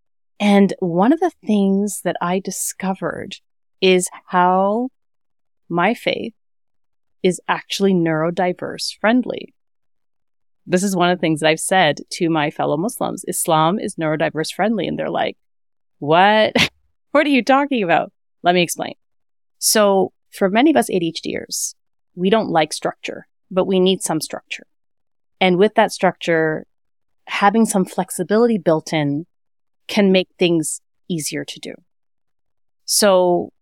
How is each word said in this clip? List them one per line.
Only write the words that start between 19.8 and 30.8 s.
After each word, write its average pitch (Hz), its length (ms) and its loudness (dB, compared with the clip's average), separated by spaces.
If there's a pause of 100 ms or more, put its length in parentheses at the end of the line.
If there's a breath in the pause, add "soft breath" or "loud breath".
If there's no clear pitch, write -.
for 196 180 0
many 247 220 4
of 269 60 4
us 226 120 0
A 190 100 -2
D 165 100 -2
H - 120 -10
Ders, - 540 -8 (400)
we 180 140 0
don't 220 200 2
like 160 220 0
structure, - 560 -8 (240)
but 180 140 0
we 190 140 0
need 185 220 2
some 160 200 -4
structure. - 440 -12 (760)
And 185 180 2
with 214 180 2
that 208 160 2
structure, 160 760 -2 (640)
having 208 380 2
some 196 180 2
flexibility 208 720 0
built 160 360 0
in 147 320 -2 (640)
can 196 260 4
make 185 160 2 (100)
things 170 400 0 (300)